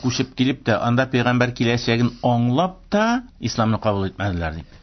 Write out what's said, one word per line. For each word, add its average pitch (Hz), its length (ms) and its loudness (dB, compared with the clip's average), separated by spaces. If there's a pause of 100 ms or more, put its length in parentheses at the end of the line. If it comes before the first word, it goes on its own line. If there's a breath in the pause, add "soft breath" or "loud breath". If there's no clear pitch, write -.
күчеп 123 340 -2
килеп 131 300 0
тә, 110 100 4
анда 120 320 0
Пәйгамбәр 123 480 2
киләчәген 120 640 0
аңлап 123 680 0
та, 233 320 0 (180)
исламны 110 400 0
кабул 98 300 0
итмәделәр 85 500 -4
дип? - 220 -18